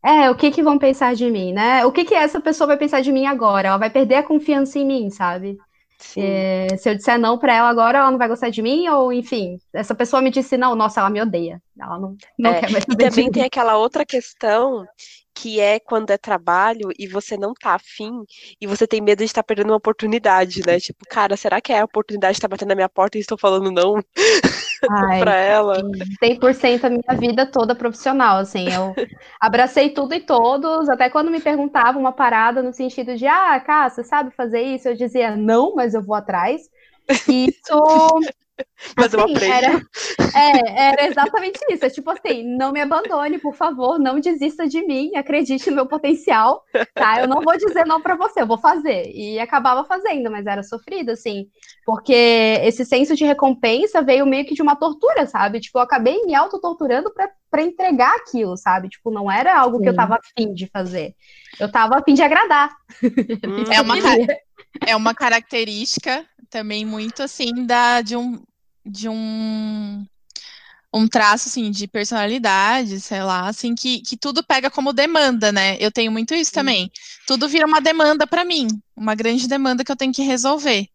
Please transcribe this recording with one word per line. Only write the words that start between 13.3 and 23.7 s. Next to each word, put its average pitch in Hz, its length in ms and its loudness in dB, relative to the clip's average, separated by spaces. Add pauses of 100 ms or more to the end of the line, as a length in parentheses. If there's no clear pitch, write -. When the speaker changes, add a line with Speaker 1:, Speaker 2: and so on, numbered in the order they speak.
Speaker 2:
tem 247 120 0
aquela 233 340 0
outra 262 280 0
questão 233 800 -2 (480)
que 220 260 -6
é 208 200 2
quando 220 320 -4
é 202 60 2
trabalho 196 720 -2 (100)
e 196 80 -12
você 202 300 -8
não 202 160 -6
tá 240 220 -4
afim, 214 360 -12 (480)
e 208 80 -10
você 208 200 0
tem 220 140 0
medo 208 240 2
de - 80 -6
tá 220 100 -2
perdendo 208 280 -2
uma 220 60 4
oportunidade, 208 880 0
né? 175 140 2
Tipo, - 300 -12
"Cara, 202 280 0
será 208 240 -2
que - 120 -6
é 214 80 2
a 214 40 2
oportunidade 202 500 -2
que - 60 -8
tá 208 60 -6
batendo 196 220 -6
na 196 60 2
minha 190 140 0
porta 202 280 0
e 214 40 -4
estou 208 160 -8
falando 190 340 2